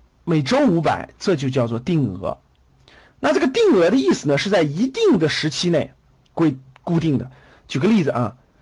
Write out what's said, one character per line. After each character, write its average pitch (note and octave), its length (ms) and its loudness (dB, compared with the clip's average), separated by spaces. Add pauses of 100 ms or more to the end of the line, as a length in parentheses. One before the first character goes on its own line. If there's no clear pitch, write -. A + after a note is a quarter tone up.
(220)
每 D#3 220 0
周 C4 200 2
五 E3+ 160 2
百， A2 380 -4
这 F#3+ 160 0
就 C3+ 160 -2
叫 B2+ 160 0
做 A#2 140 -6
定 C3+ 340 -2
额。 - 240 -8 (800)
那 C#4 140 0
这 C#4+ 80 2
个 C#4+ 80 0
定 G#4 240 2
额 F3+ 180 4
的 A#3 60 2
意 F4+ 160 2
思 - 160 -2
呢， C#3+ 100 2
是 G3 120 -4
在 F#3+ 120 2
一 D#3 240 -2
定 F#4 320 2
的 D#3 100 2
时 D#3 220 -4
期 F3 200 -4
内 D3 220 -2 (420)
规-， D3+ 220 0 (280)
固 E3 160 -2
定 D3+ 180 0
的。 - 140 -8 (340)
举 - 140 -6
个 E3+ 80 0
例 G#3+ 160 2
子 C3 60 0
啊， A#2 260 -4 (260)